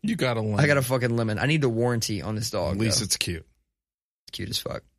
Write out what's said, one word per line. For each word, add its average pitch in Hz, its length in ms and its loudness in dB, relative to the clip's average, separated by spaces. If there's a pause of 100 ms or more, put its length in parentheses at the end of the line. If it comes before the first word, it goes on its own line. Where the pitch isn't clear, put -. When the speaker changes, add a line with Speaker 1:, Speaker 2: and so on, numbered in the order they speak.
Speaker 1:
You 208 140 0
got 127 200 0
a 113 40 0
lemon. 107 200 0
Speaker 2:
I 147 60 6
got 143 120 6
a - 40 2
fucking 123 340 0
lemon. 110 220 0
I 127 80 0
need 156 140 4
the 135 80 4
warranty 113 540 0
on 107 120 -4
this 110 160 -4
dog, 90 240 0
Speaker 1:
At 101 60 -2
least 110 180 2
Speaker 2:
though. 113 60 0
Speaker 1:
it's - 120 -2
cute. 82 300 -8 (800)
Speaker 2:
It's - 100 -16
cute - 140 -6
as - 80 -4
fuck. 113 240 -8 (160)